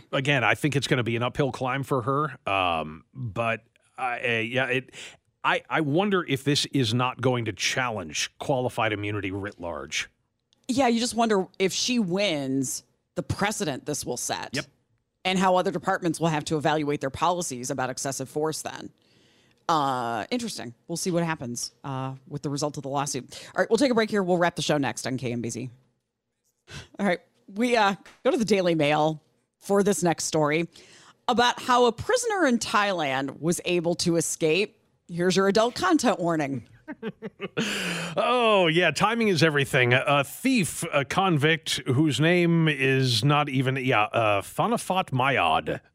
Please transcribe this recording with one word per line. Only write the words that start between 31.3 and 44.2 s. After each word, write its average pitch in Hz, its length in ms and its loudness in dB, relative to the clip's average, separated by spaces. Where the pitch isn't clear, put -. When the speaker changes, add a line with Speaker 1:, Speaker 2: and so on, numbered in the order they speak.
Speaker 2:
how 247 240 4
a 233 60 4
prisoner 427 540 0
in 240 140 4
Thailand 156 840 0
was 170 240 0
able 175 300 0
to 170 200 0
escape. 165 640 0
Here's 175 260 0
your 196 140 4
adult 220 260 2
content 294 440 2
warning. 151 480 -2
<laughs> - 720 -12
Speaker 1:
Oh, 226 480 4
yeah, 165 240 4
timing 214 360 2
is 165 160 4
everything. 139 500 4
A, 131 140 4
a 143 160 4
thief, - 600 0
a 143 120 2
convict 160 800 2
whose 139 340 2
name 170 480 4
is 131 560 2
not 147 260 2
even, 131 260 0
yeah, 123 280 2
uh, 107 380 2